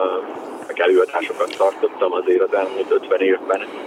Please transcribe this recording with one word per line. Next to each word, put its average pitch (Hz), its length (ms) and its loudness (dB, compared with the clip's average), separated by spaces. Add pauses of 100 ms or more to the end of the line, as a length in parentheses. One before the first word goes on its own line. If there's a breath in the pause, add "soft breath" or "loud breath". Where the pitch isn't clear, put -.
(680)
meg - 140 -6
előadásokat 90 760 2
tartottam 98 560 0
azért 90 280 2
az 95 140 0
elmúlt 98 360 0
ötven 95 300 2
évben, 95 460 0 (200)